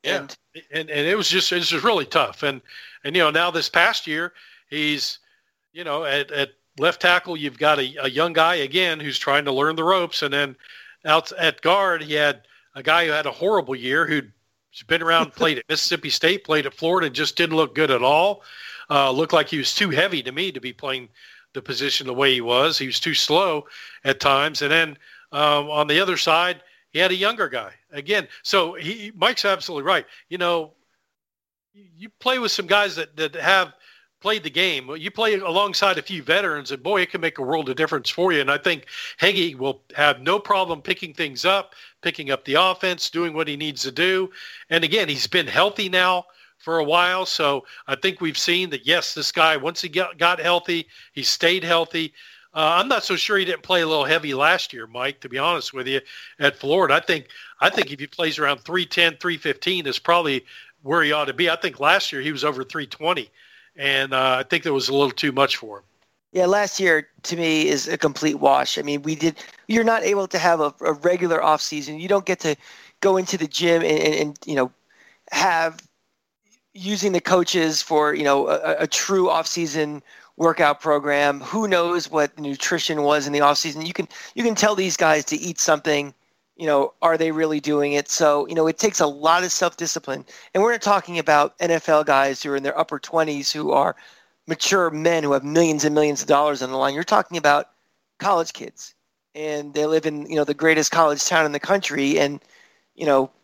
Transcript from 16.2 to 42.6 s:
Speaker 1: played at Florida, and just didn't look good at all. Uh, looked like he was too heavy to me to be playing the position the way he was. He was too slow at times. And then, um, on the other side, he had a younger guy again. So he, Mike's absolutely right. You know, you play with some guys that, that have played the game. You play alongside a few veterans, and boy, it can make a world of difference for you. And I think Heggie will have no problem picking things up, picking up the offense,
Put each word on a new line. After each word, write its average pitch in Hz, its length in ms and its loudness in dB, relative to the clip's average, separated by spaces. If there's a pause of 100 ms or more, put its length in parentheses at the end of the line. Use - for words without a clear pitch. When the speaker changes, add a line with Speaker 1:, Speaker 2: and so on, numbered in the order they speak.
Speaker 1:
played 151 200 0
at 135 80 -8
Florida, 165 340 0
and 123 80 -6
just 147 200 -2
didn't 165 220 0
look 156 180 0
good 151 160 2
at 120 100 2
all. 165 420 2 (460)
Uh, 139 220 4
looked 156 220 0
like 151 160 4
he 160 80 -4
was - 180 -2
too 202 140 0
heavy 156 340 0
to 127 80 -8
me 175 200 -4
to 135 100 -12
be 127 100 -10
playing 131 380 -8 (440)
the 131 80 -10
position 131 460 -4
the 127 60 -6
way 135 200 4
he 123 80 0
was. 131 360 2
He 135 80 -2
was 123 160 -4
too 160 120 -2
slow 156 540 0 (380)
at 135 160 0
times. 143 400 2
And 147 100 0
then, 160 260 0 (360)
um, 147 360 2
on 151 180 0
the 151 120 2
other 185 160 0
side, 170 460 0 (300)
he 147 60 -6
had 180 140 2
a 185 40 0
younger 202 320 -2
guy 110 260 -8 (180)
again. 151 360 -4 (140)
So 175 320 0
he, 202 420 -10
Mike's 202 300 0
absolutely 185 400 -2
right. 170 220 0 (220)
You 180 100 -10
know, 170 320 -2 (1000)
you 196 360 -20 (100)
play 254 200 0
with 226 120 -2
some 196 140 -2
guys 196 300 2
that, 151 220 -10
that 156 180 -4
have 175 380 2 (480)
played 214 200 -2
the 156 80 -8
game. 143 480 -2
You 170 140 -10
play 214 240 0
alongside 190 640 0
a - 20 -8
few 170 220 -10
veterans, 156 480 -2
and 131 100 -8
boy, 185 200 0
it 175 100 -2
can 170 100 -6
make 165 160 -4
a 143 60 -6
world 139 260 -2
of 127 60 -4
difference 143 340 -2
for 180 240 0
you. 147 80 2
And 135 80 0
I 147 80 2
think 156 300 -2 (300)
Heggie 175 360 0
will 131 280 -4 (140)
have 147 260 2
no 180 180 2
problem 185 420 -2
picking 180 320 -6
things 143 320 -6
up, 190 300 0 (260)
picking 139 300 -4
up 135 120 -2
the 139 120 -2
offense, 185 560 0